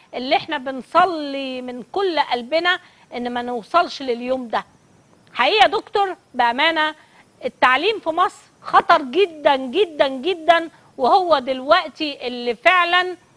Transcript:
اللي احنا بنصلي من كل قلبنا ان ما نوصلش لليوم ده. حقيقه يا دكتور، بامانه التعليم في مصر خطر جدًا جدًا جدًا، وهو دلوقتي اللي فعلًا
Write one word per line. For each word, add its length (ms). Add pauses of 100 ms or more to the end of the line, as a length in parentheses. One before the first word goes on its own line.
(140)
اللي 220
احنا 220
بنصلي 1040
من 200 (100)
كل 280
قلبنا 580 (360)
ان 180
ما 100
نوصلش 600
لليوم 460
ده. 160 (680)
حقيقه 280
يا 60
دكتور، 480 (180)
بامانه 600 (500)
التعليم 540
في 120
مصر 320 (200)
خطر 400
جدًا 540
جدًا 520
جدًا، 640 (280)
وهو 400
دلوقتي 880
اللي 280
فعلًا 640 (200)